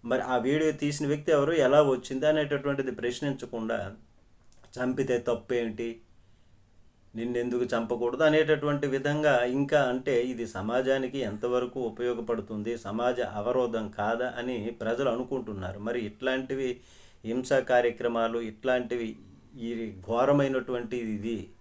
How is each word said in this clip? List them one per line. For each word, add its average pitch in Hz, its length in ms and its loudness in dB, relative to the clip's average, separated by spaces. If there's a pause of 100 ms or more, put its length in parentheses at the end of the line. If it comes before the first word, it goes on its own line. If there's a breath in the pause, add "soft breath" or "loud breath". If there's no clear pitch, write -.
మరి 127 280 0
ఆ 127 40 2 (120)
వీడియో 151 240 2 (100)
తీసిన 147 260 -2
వ్యక్తి 147 240 -2
ఎవరు, 147 220 4 (140)
ఎలా 143 120 8 (120)
వచ్చింది 131 360 -2
అనేటటువంటిది 139 720 0
ప్రశ్నించకుండా, 120 760 -4 (960)
చంపితే 127 440 0 (100)
తప్పేంటి, 117 600 -2 (1300 soft breath)
నిన్నెందుకు 123 520 -2
చంపకూడదు 120 580 0
అనేటటువంటి 147 640 4
విధంగా, 147 460 2 (240)
ఇంకా 143 220 2 (100)
అంటే 131 260 0 (160)
ఇది 117 160 -4
సమాజానికి 127 720 0 (100)
ఎంతవరకు 123 500 -2 (100)
ఉపయోగపడుతుంది, 113 880 -4
సమాజ 120 420 -2 (200)
అవరోధం 113 460 0 (120)
కాదా 117 300 0 (100)
అని 123 200 -4 (240)
ప్రజలు 120 340 0
అనుకుంటున్నారు. 107 640 -6
మరి 117 200 -4 (100)
ఇట్లాంటివి 131 600 -4 (540 loud breath)
హింసా 127 360 2 (120)
కార్యక్రమాలు, 117 680 2 (120)
ఇట్లాంటివి, 120 580 -2 (580)
ఈ 117 40 -4 (340)
ఘోరమైనటువంటి 127 920 2 (200)
ఇది 110 200 -4 (240)